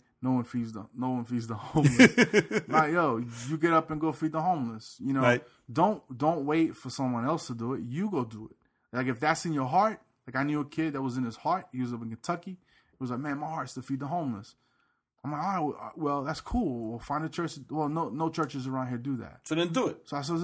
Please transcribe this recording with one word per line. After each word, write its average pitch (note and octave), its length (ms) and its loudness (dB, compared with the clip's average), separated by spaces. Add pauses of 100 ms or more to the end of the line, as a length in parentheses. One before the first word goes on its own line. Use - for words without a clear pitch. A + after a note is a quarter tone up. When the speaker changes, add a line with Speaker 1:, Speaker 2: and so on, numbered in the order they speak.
(220)
Speaker 1:
no B2+ 100 0
one B2 120 2
feeds A2+ 280 -4
the, G#2+ 140 -12 (100)
no B2+ 140 -2
one B2 140 -2
feeds A2+ 240 -4
the A2+ 60 -4
homeless." D3 580 8 (520)
Speaker 2:
<laughs> - 40 -14
Speaker 1:
Like, D#3 240 4
yo, C#3 320 2 (240)
you D#3+ 80 0
get E3 160 2
up D#3+ 180 4
and D#3 100 -4
go D#3+ 120 0
feed D#3 200 -2
the D#3+ 100 -2
homeless. C3 580 -2
You C3+ 140 0
know, C3 80 4
Speaker 2:
Right. B2 200 6 (300)
Speaker 1:
don't, E3+ 300 4 (140)
don't D3 300 2
wait D#3+ 300 2
for - 140 -12
someone B2 360 -2
else D#3+ 220 -2
to B2+ 60 -6
do A#2 200 -4
it. G2+ 100 -4
You D#3+ 260 -4
go C#3+ 140 0
do A2 260 -12
it. - 60 -20 (400)
Like, B2+ 120 0
if A#2+ 100 -2
that's D#3 260 2
in E3+ 80 -2
your C3+ 140 0
heart, F#3+ 340 2 (260)
like, C3 100 -8
I C3 80 0
knew D3 160 0
a C#3 40 -2
kid D#3+ 280 -2
that C3+ 100 -4
was B2+ 140 -2
in B2+ 80 0
his A2+ 120 -6
heart. F3+ 360 -2
He B2+ 80 -6
was A#2+ 120 -2
up A#2 100 -6
in A2+ 80 -8
Kentucky. E3+ 420 -6
He - 480 -20
was B2+ 100 -4
like, A#2+ 100 -4
"Man, C#3+ 180 -6
my D3+ 100 -8
heart's D#3 260 -6
to B2+ 80 -10
feed C#3 180 -4
the C#3+ 60 -6
homeless." C3+ 480 -4 (720)
I'm C#3+ 80 -6
like, D3+ 100 -6
"All F3+ 60 -2
right, G3 120 -2
well, D3+ 220 -2
uh, A#2 140 -10
well, C#3+ 260 0
that's D3+ 180 -4
cool. B2+ 500 -2
We'll A#2 100 -6
find D3+ 240 -4
a D#3 40 -4
church." D#3+ 300 -4 (100)
Well, D3+ 200 0
no, D#3 220 -2
no D#3+ 200 -2
churches C#3 380 -4
around C3 220 -2
here B2 80 -4
do C3 180 -4
that. F#2+ 280 -10
Speaker 2:
So D#3 120 -2
then F3 160 2
do A#3 160 2
it. - 160 -8
Speaker 1:
So - 120 -8
I C#3+ 60 -2
said, E3 220 -2